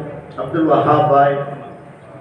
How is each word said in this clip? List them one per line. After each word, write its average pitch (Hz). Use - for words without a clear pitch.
அப்துல் 160
வஹாப் 147
பாய், 139